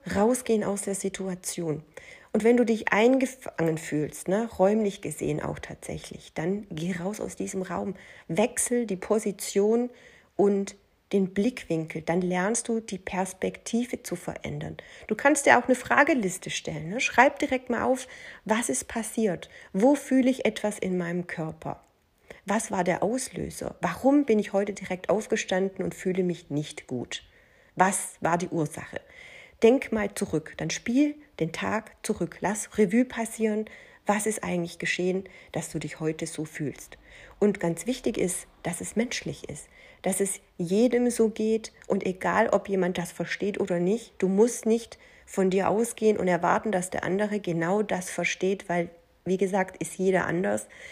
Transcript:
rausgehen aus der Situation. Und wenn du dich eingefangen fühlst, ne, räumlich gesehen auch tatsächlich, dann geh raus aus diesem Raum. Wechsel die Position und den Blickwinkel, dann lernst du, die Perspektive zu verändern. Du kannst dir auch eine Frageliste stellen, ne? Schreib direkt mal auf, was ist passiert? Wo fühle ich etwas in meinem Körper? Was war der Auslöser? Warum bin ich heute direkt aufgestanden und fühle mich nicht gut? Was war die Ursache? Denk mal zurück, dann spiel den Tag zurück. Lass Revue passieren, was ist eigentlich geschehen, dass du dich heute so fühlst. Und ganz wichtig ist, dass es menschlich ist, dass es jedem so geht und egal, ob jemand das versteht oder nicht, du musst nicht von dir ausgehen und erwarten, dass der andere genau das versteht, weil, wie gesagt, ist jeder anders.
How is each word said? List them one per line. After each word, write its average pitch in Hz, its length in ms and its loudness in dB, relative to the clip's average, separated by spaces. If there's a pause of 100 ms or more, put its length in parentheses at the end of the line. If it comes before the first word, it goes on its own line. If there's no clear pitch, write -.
(160)
rausgehen 220 480 2
aus 196 180 -2
der 196 120 -4
Situation. 185 880 -4 (500)
Und 214 120 2
wenn 240 120 8
du 240 80 6
dich 220 260 0
eingefangen 226 840 2
fühlst, - 520 -4
ne, 214 200 0 (100)
räumlich 202 440 4
gesehen 151 400 -4
auch - 160 -4
tatsächlich, - 720 -12
dann 190 380 -4
geh 170 260 -4
raus 190 240 -6
aus - 160 -8
diesem 190 240 -6
Raum. 185 340 -6 (320)
Wechsel 240 600 0
die 196 100 -2
Position 214 920 0 (440)
und 196 420 2 (360)
den 190 220 2
Blickwinkel, 165 680 -2
dann 170 220 0
lernst 180 460 0
du, 226 120 0
die 220 160 -8
Perspektive 190 1080 -4
zu - 140 -8
verändern. 151 640 -8 (300)
Du 220 60 -2
kannst 285 300 4
dir 247 140 8
auch 247 80 0
eine 262 80 4
Frageliste 247 720 2
stellen, 156 400 -8
ne? 208 120 -4
Schreib 285 380 4
direkt 254 300 -2
mal 226 140 -2
auf, 254 260 0 (380)
was 220 240 0
ist - 180 -4
passiert? 214 640 -4 (240)
Wo 233 200 6
fühle 262 360 2
ich 254 160 0
etwas 214 320 -2
in 185 180 -2
meinem 175 300 -2
Körper? 160 580 -8 (640)
Was 214 240 0
war 196 120 2
der 175 200 0
Auslöser? - 800 -4
Warum 269 420 4
bin 220 140 6
ich 202 160 0
heute 202 180 0
direkt 185 380 -4
aufgestanden 190 720 0
und 175 100 -4
fühle 185 280 0
mich 175 260 -2
nicht - 380 -4
gut? - 380 -8 (520)
Was 185 460 0
war 170 160 2
die 175 100 -4
Ursache? - 540 -4 (600)
Denk 240 300 6
mal 208 220 -2
zurück, - 420 -4
dann 160 140 -4
spiel 294 440 2 (260)
den 160 120 -2
Tag 196 500 -4
zurück. - 380 -4
Lass 202 380 -2
Revue 214 260 6
passieren, 220 600 -2 (400)
was 208 200 2
ist 214 160 -2
eigentlich 175 360 -4
geschehen, 185 500 -2 (240)
dass - 180 -4
du 175 80 -6
dich 151 220 -8
heute 160 260 -2
so 160 180 -6
fühlst. - 540 -8 (400)
Und 202 220 4
ganz 165 260 -2
wichtig 240 320 -2
ist, - 300 -2 (160)
dass 185 160 -6
es - 160 -10
menschlich - 520 -4
ist, - 200 -14 (340)
dass 185 180 0
es 196 200 -2 (180)
jedem 233 520 2
so 226 180 2
geht 220 440 -2 (140)
und 202 180 0
egal, 185 440 2
ob 196 200 2
jemand 185 300 0
das 170 140 -6
versteht - 480 -4
oder 185 180 0
nicht, 190 400 -2
du 190 80 2
musst 208 400 4
nicht 226 320 0 (280)
von 190 240 2
dir 190 180 4
ausgehen 214 500 2
und 180 80 0
erwarten, 180 460 2
dass 180 180 0
der - 140 -4
andere 202 340 0
genau 175 440 0
das 190 280 -4
versteht, 185 580 -2
weil, 175 220 0 (340)
wie 185 120 0
gesagt, 190 440 0
ist - 160 -8
jeder 185 300 4
anders. 202 400 0 (260)